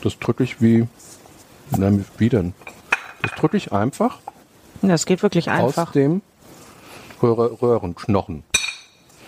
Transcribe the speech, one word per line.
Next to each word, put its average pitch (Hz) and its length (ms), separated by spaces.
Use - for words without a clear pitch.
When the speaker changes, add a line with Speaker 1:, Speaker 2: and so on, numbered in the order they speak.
Speaker 1:
Das 107 160
drück - 220
ich 127 200
wie, 117 280
na, 95 160
wie 110 100
denn? 90 260
Das - 160
drück - 160
ich - 160
einfach 123 480
Speaker 2:
Das 180 260
geht 180 160
wirklich 175 260
einfach. 165 380
Speaker 1:
aus - 60
dem 143 300
Röhre-, 117 400
Röhrenknochen. 95 800